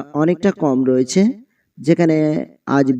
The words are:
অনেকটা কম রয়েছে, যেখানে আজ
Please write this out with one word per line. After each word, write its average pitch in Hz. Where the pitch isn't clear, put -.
অনেকটা 170
কম 135
রয়েছে, 127
যেখানে 160
আজ 139